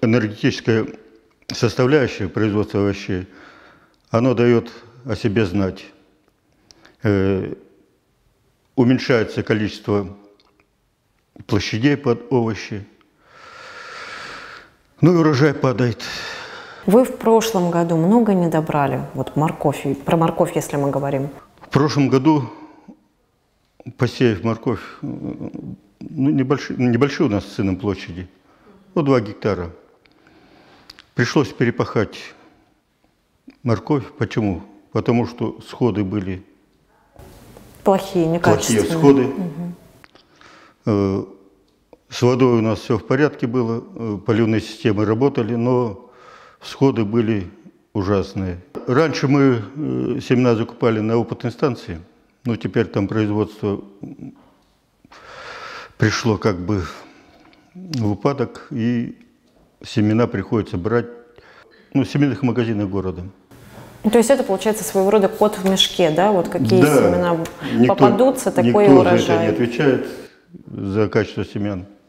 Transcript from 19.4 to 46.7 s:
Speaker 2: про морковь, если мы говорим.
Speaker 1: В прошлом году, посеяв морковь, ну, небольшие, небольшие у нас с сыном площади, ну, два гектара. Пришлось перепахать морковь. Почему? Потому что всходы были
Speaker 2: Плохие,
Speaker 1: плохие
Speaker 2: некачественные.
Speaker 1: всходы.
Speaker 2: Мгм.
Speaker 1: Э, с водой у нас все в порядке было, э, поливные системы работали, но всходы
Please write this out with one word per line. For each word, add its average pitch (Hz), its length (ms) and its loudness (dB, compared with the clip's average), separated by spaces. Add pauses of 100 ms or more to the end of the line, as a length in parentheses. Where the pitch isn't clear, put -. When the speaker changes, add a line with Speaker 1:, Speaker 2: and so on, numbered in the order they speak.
Speaker 2:
про 170 120 2
морковь, 165 380 0
если 151 220 -4
мы 139 120 0
говорим. 139 400 -4 (320)
Speaker 1:
В - 80 -20
прошлом 143 400 2
году, 135 400 2 (1500)
посеяв 113 460 0
морковь, 113 380 -4 (1160)
ну, 139 300 -2
небольшие, 139 480 -2
небольшие 127 500 2
у - 20 2
нас 101 160 -2
с - 100 -18
сыном 98 200 0
площади, 92 520 -6 (680)
ну, 175 60 0
два 139 180 4
гектара. 101 520 -4 (1400)
Пришлось 131 340 0
перепахать 117 680 -2 (1500)
морковь. 123 400 0 (140)
Почему? 104 440 -2 (300)
Потому 117 360 0
что - 320 -8
всходы 104 440 -2
были 95 400 -6 (1400)
Speaker 2:
Плохие, 190 420 2
Speaker 1:
плохие - 20 0
Speaker 2:
некачественные. 175 600 2
Speaker 1:
всходы. 143 340 6
Speaker 2:
Мгм. 175 520 -6 (1120)
Speaker 1:
Э, 101 380 0 (840)
с - 120 -6
водой 123 380 4
у - 20 0
нас 107 180 0
все - 180 -2
в - 80 -6
порядке 143 420 0
было, 117 360 -2 (120)
э, 110 300 -6
поливные 110 360 2
системы 107 440 -2
работали, 120 500 0
но 120 540 -2 (500)
всходы 131 460 0